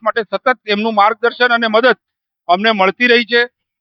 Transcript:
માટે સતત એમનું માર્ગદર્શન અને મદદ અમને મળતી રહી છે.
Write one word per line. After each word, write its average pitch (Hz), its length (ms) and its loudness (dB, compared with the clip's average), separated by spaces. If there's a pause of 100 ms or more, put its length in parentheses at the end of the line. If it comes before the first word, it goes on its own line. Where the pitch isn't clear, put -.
માટે 226 220 -4
સતત 226 340 -4 (160)
એમનું 214 260 -2
માર્ગદર્શન 233 580 0
અને 233 100 -2
મદદ 226 300 2 (520)
અમને 202 220 0
મળતી 208 400 0
રહી 233 200 2
છે. 240 100 2 (400)